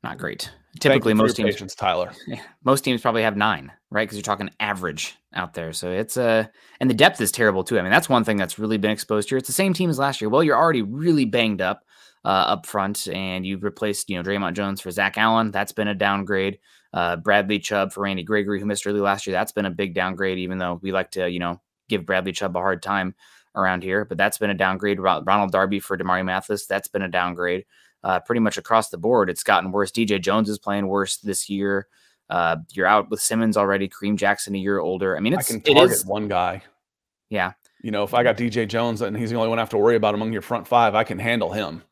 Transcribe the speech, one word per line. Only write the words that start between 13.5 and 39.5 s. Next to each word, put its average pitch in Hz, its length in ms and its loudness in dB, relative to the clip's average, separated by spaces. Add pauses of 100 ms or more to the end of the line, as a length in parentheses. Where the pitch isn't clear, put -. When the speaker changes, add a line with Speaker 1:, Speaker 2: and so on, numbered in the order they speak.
Speaker 1:
replaced, 101 440 -4
you 95 80 -4
know, 87 60 -6
Draymond 98 300 -2
Jones 98 260 -4
for 92 120 -10
Zach 95 260 0
Allen. 113 340 2
That's 101 220 -4
been 104 160 -2
a 101 60 -4
downgrade. 98 640 0 (360)
Uh, 87 240 -2
Bradley 101 420 2
Chubb 98 320 -2
for 98 120 -8
Randy 95 200 -4
Gregory, 101 380 -2
who 101 40 -8
missed 101 220 -4
early 104 140 0
last 98 260 0
year. 95 60 -4
That's 95 180 -2
been 101 140 -2
a 95 60 -4
big 90 220 -4
downgrade, 92 440 -2
even 92 200 -6
though 87 240 -4
we 98 120 -4
like 95 180 -2
to, 90 180 -2
you 90 100 -4
know, 87 220 -4 (280)
give 92 160 -2
Bradley 92 260 0
Chubb 90 240 -6
a 87 60 0
hard 92 200 0
time 98 320 -2 (420)
around 92 280 0
here, 98 220 0
but 87 120 -8
that's 98 200 2
been 104 120 0
a 101 60 0
downgrade. 95 460 0
Ro-, 90 240 2
Ronald 98 260 2
Darby 95 300 2
for 95 160 -4
Damari 92 260 0
Mathis. 95 420 -4
That's 98 220 -4
been 98 140 -4
a 92 80 -4
downgrade. 90 560 -2 (380)
Uh, 92 160 0
pretty 120 200 0
much 110 180 2
across 113 320 2
the 92 80 -10
board, 104 320 2
it's 80 140 -6
gotten 92 280 2
worse. 98 200 0
D 117 140 0
J 101 120 2
Jones 101 320 0
is 104 80 -4
playing 101 300 -4
worse 98 300 -2
this 101 340 -6
year. 98 360 -2 (440)
Uh, 85 240 2 (160)
you're 92 160 0
out 104 240 4
with 104 100 -4
Simmons 110 340 0
already, 98 320 2
Kareem 101 280 -4
Jackson 98 400 -2
a - 20 -4
year 98 220 -2
older. 92 360 -2
I 76 40 -4
mean, 120 160 0
Speaker 2:
I - 40 -2
Speaker 1:
it's, - 100 -4
Speaker 2:
can 113 80 -4
Speaker 1:
it - 80 -10 (100)
Speaker 2:
target 131 160 8
Speaker 1:
is 104 120 -2
Speaker 2:
one 104 240 -4
guy. 90 360 -2 (640)
Speaker 1:
Yeah. 92 220 -2 (320)
Speaker 2:
You 110 80 -6
know, 104 120 0
if 104 120 -4
I 123 80 6
got 113 140 4
D 120 120 0
J 113 160 0
Jones 117 380 -2
and 104 120 -4
he's 110 140 -4
the 117 60 -4
only 113 140 0
one 113 100 0